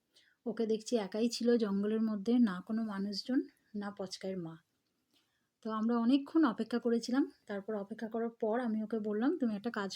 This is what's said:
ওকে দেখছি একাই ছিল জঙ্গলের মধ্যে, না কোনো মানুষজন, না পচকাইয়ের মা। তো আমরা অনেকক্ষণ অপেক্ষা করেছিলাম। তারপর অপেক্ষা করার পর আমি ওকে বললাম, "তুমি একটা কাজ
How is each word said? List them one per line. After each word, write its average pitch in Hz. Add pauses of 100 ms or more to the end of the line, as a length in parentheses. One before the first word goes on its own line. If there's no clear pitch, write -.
(460)
ওকে 226
দেখছি 220
একাই 214
ছিল 233
জঙ্গলের 214
মধ্যে, 214
না 202
কোনো 226
মানুষজন, 202 (340)
না 208
পচকাইয়ের 190
মা। 165 (1080)
তো 226
আমরা 220
অনেকক্ষণ 277
অপেক্ষা 226
করেছিলাম। 233 (220)
তারপর 202
অপেক্ষা 220
করার 226
পর 220
আমি 220
ওকে 214
বললাম, 214
"তুমি 240
একটা 208
কাজ 202